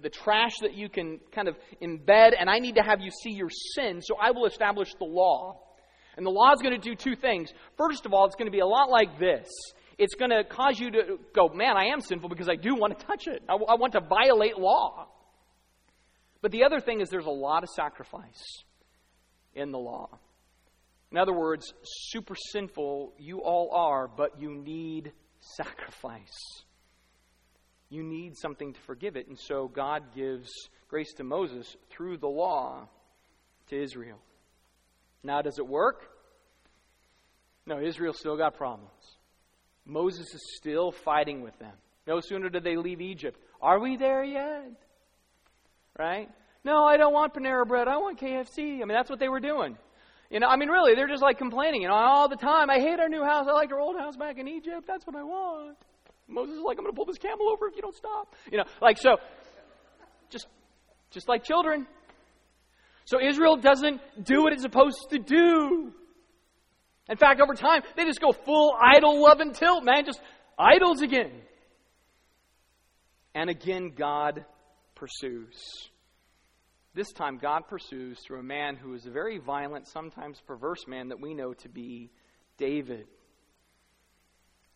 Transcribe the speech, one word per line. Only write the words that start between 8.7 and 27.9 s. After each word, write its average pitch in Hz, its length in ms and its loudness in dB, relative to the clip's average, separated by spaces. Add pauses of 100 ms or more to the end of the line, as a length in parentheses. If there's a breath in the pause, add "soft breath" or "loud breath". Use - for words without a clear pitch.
like 202 300 4
this. 165 280 0 (500 soft breath)
It's 202 180 0
gonna 233 280 2
cause 262 360 0
you 240 120 -8
to 196 280 0 (140)
go, 185 140 6
"Man, 202 300 0
I 190 160 2
am 285 80 -4
sinful 175 260 -8
because 175 220 -6
I 170 60 0
do 214 200 -2
want 208 240 -2
to - 60 -20
touch - 220 -8
it. 285 200 -8
I, 175 60 -2
I 214 220 2
want 240 180 0
to 208 80 0
violate 214 560 4
law." 185 500 0 (1300)
But 202 100 -2
the 226 140 4
other 285 160 2
thing 226 180 -4
is 185 100 -4
there's 175 160 -6
a 156 60 -6
lot 143 320 -2
of 175 60 -12
sacrifice - 960 -12 (920)
in 143 160 -10
the 131 80 -10
law. 120 280 -12 (1040)
In 160 60 -8
other 185 160 2
words, 160 400 -6 (100)
super - 520 -14
sinful 143 840 -10
you 165 240 -16
all 175 300 -2
are, 147 360 0
but 143 320 -6
you 147 140 -12
need 156 600 -12 (260)
sacrifice. - 960 -16 (1500)
You 156 140 -12